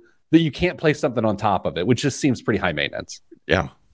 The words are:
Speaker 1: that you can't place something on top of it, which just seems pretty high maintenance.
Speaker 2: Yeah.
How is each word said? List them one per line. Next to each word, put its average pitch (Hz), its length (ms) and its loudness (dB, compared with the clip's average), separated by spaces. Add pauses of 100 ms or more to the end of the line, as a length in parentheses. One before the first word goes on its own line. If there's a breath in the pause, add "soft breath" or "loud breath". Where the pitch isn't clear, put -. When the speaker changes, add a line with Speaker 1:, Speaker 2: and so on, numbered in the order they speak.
(300 soft breath)
Speaker 1:
that 160 100 6
you 165 100 0
can't 175 280 -2
place 156 200 2
something 120 260 -2
on 107 120 2
top 101 300 0
of 78 100 -4
it, 87 100 -2
which 123 160 2
just 139 160 -2
seems 131 240 0
pretty 107 160 0
high 90 140 -2
maintenance. - 480 -6 (260)
Speaker 2:
Yeah. 90 220 0 (260)